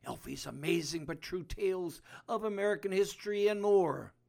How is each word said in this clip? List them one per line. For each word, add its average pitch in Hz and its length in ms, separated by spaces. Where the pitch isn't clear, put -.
Elfie's - 440
Amazing 151 580
But 160 160
True 180 220
Tales 185 580
of 220 180
American 202 460
History 202 580
and 208 120
More. 180 540